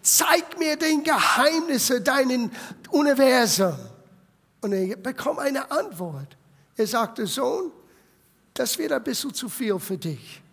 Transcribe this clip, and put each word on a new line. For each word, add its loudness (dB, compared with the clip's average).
Zeig 2
mir 0
den 0
Geheimnisse 2
deinen 2
Universum.“ 4
Und -2
er -2
bekommt -4
eine -4
Antwort. -6
Er 0
sagte, -2
„Sohn, -2
das -4
wird -4
ein -2
bisschen -4
zu -8
viel -4
für -6
dich. -10